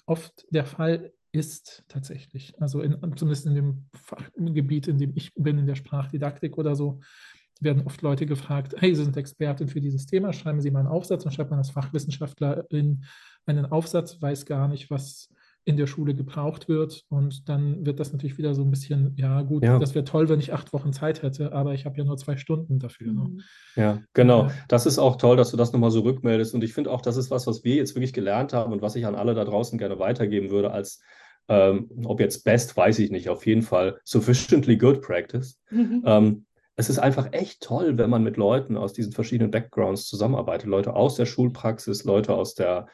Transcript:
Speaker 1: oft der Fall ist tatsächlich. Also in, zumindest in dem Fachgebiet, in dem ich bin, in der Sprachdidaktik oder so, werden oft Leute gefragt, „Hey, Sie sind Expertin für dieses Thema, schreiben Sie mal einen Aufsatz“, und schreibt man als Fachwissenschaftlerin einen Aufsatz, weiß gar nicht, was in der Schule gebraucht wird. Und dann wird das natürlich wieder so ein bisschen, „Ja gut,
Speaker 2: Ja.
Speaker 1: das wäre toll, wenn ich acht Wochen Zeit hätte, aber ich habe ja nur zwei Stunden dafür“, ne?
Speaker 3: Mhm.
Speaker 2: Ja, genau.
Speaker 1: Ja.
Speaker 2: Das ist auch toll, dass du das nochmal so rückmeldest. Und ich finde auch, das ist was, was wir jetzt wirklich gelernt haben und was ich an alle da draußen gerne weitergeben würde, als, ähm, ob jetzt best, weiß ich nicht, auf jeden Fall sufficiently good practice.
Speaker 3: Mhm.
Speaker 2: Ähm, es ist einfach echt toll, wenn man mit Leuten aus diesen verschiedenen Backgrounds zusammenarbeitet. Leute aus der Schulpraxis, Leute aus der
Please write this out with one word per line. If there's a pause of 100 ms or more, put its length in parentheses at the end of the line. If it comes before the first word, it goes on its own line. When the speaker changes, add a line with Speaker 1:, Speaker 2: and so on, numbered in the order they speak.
Speaker 1:
oft
der
Fall (180)
ist
tatsächlich.
Also
in, (180)
zumindest
in
dem
Fachgebiet,
in
dem
ich
bin,
in
der
Sprachdidaktik
oder
so, (640)
werden
oft
Leute
gefragt,
„Hey,
Sie
sind
Expertin
für
dieses
Thema,
schreiben
Sie
mal
einen
Aufsatz“,
und
schreibt
man
als
Fachwissenschaftlerin (400)
einen
Aufsatz,
weiß
gar
nicht,
was (360)
in
der
Schule
gebraucht
wird.
Und
dann
wird
das
natürlich
wieder
so
ein
bisschen,
„Ja
gut,
Speaker 2:
Ja.
Speaker 1:
das
wäre
toll,
wenn
ich
acht
Wochen
Zeit
hätte,
aber
ich
habe
ja
nur
zwei
Stunden
dafür“,
ne?
Speaker 3:
Mhm. (340)
Speaker 2:
Ja, (120)
genau.
Speaker 1:
Ja. (140)
Speaker 2:
Das
ist
auch
toll,
dass
du
das
nochmal
so
rückmeldest.
Und
ich
finde
auch,
das
ist
was,
was
wir
jetzt
wirklich
gelernt
haben
und
was
ich
an
alle
da
draußen
gerne
weitergeben
würde,
als, (480)
ähm, (140)
ob
jetzt
best,
weiß
ich
nicht,
auf
jeden
Fall
sufficiently
good
practice. (100)
Speaker 3:
Mhm.
Speaker 2:
Ähm, (300)
es
ist
einfach
echt
toll,
wenn
man
mit
Leuten
aus
diesen
verschiedenen
Backgrounds
zusammenarbeitet.
Leute
aus
der
Schulpraxis,
Leute
aus
der